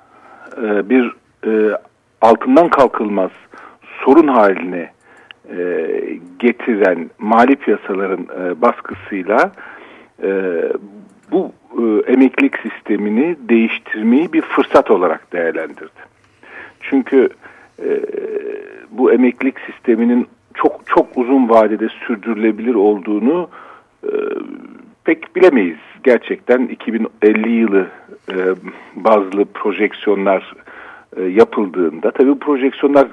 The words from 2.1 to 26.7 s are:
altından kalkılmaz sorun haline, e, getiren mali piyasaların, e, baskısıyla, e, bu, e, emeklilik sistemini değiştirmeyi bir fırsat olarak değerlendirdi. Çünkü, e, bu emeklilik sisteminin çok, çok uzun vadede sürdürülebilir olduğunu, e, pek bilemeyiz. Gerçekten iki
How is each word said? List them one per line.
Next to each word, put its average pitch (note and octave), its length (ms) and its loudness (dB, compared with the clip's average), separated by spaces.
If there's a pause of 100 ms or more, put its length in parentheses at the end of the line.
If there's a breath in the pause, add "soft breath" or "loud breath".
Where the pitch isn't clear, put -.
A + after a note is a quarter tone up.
altından C#3+ 480 4
kalkılmaz G#2 640 0 (760 loud breath)
sorun D3+ 220 6
haline, F2+ 640 0 (640 soft breath)
e, F2 300 -4 (520)
getiren G2+ 680 0 (100)
mali A#2+ 360 4
piyasaların, F#2+ 720 -4 (120)
e, F2+ 220 -6
baskısıyla, A2 920 -2 (720 loud breath)
e, F#2+ 380 -2 (720)
bu, E3+ 200 -2 (260)
e, A2 340 0
emeklilik C3 460 4
sistemini A2 760 -2 (140)
değiştirmeyi A#2 840 0
bir D#3+ 80 2
fırsat - 500 2
olarak F2 420 -2
değerlendirdi. D#2+ 680 -8 (800 loud breath)
Çünkü, C3+ 480 2 (540 loud breath)
e, - 160 -2 (920)
bu B2 220 2
emeklilik B2+ 460 0
sisteminin A#2+ 680 0 (260)
çok, - 340 -2
çok - 300 0
uzun B2+ 320 2
vadede A2 380 4 (200)
sürdürülebilir A2 680 -2
olduğunu, G#2+ 760 0 (540 loud breath)
e, - 60 -8 (960)
pek - 320 -4
bilemeyiz. A#2+ 420 4 (260)
Gerçekten B2 580 0
iki A#2 320 -6